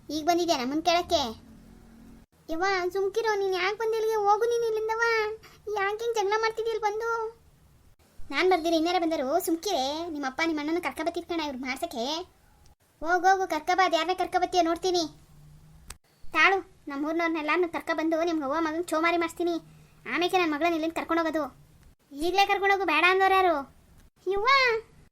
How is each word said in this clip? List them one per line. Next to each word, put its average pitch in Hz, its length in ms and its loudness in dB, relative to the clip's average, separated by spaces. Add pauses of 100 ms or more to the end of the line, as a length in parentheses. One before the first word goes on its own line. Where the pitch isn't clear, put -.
ಈಗ 302 160 -4
ಬಂದಿದ್ಯಾ 339 320 2
ನಮ್ಮನ್ 269 260 -2
ಕೇಳಕ್ಕೆ? 339 680 0 (1000)
ಯವ್ವ, 320 160 -2 (280)
ಸುಮ್ಕಿರೋ, 403 420 0
ನೀನ್ 392 180 0
ಯಾಕೆ 370 240 -2
ಬಂದೆ 453 200 -2
ಇಲ್ಲಿಗೆ? 440 180 0
ಹೋಗು 415 300 2
ನೀನ್ 466 180 0
ಇಲ್ಲಿಂದವ. 440 380 -2 (720)
ಯಾಕೆ 415 280 -4
ಹಿಂಗ್ 466 140 -2
ಜಗಳ 403 240 0
ಮಾಡ್ತಿದ್ಯ 453 300 -2
ಇಲ್ಲಿ 440 100 -4
ಬಂದು? 453 600 -4 (920)
ನಾನ್ 320 180 2
ಬರ್ದಿರ 339 240 2
ಇನ್ನಾರ 339 260 2
ಬಂದರು, 320 460 0
ಸುಮ್ಕಿರೆ. 330 640 -2
ನಿಮ್ಮಪ್ಪ 285 360 -6
ನಿಮ್ಮ 320 140 -2
ಅಣ್ಣನ 320 200 -2
ಕರ್ಕ 294 240 -6
ಬತ್ತಿದ್ 339 220 -4
ಕಣ 339 140 -4
ಇವ್ರು 294 200 -6
ಮಾಡ್ಸಕ್ಕೆ. 285 460 -6 (960)
ಹೋಗ್ 339 240 0
ಹೋಗು, 381 240 4
ಕರ್ಕ 302 260 -4
ಬಾ, 370 100 4
ಅದ್ 339 100 0
ಯಾರನ್ನ 330 220 0
ಕರ್ಕ 349 220 -4
ಬತ್ತೀಯ 359 220 2
ನೋಡ್ತೀನಿ. 339 460 0 (1200)
ತಾಳು, 349 260 4 (300)
ನಮ್ಮೂರ್ನವ್ರನ್ನೆಲ್ಲಾರ್ನೂ 320 840 0
ಕರ್ಕ 302 240 -6
ಬಂದು 320 300 0
ನಿಮ್ಗೆ 330 200 0
ಅವ್ವ 269 160 -2
ಮಗನ್ 330 240 -2
ಚೋಮಾರಿ 339 340 0
ಮಾಡಿಸ್ತೀನಿ. 339 380 -2 (540)
ಆಮೇಲೆ 359 280 0
ನನ್ 339 140 2
ಮಗಳನ್ನ 320 220 0
ಇಲ್ಲಿಂದ 320 200 -2
ಕರ್ಕೊಂಡು 330 300 -2
ಹೋಗೋದು. 311 200 -2 (720)
ಈಗ್ಲೇ 349 300 2
ಕರ್ಕೊಂಡು 392 300 4
ಹೋಗು, 381 100 -2
ಬೇಡ 320 220 2
ಅಂದವ್ರು 381 260 6
ಯಾರು? 370 220 4 (760)
ಯವ್ವ, 403 160 0 (640)